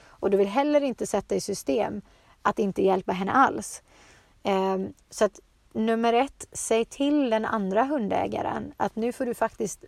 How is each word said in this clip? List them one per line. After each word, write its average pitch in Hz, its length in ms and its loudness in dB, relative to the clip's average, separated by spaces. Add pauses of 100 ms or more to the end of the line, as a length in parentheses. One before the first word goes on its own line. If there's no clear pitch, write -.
(220)
Och 196 80 0
du 196 60 2
vill 196 120 4
heller 285 320 2
inte 269 260 -4
sätta - 280 -2
i 185 60 0
system 208 600 -4 (420)
att - 160 0
inte 196 240 -2
hjälpa 190 300 2
henne 185 200 -4
alls. 240 500 2 (600)
Ehm, 190 500 0 (180)
så - 140 0
att - 160 -2 (320)
nummer 226 400 2
ett, 247 400 0
säg 226 320 0
till 277 460 2
den 220 140 0
andra 208 400 0
hundägaren 208 920 -2
att - 200 -2
nu 233 160 -2
får 262 140 -4
du 240 80 -4
faktiskt - 540 -4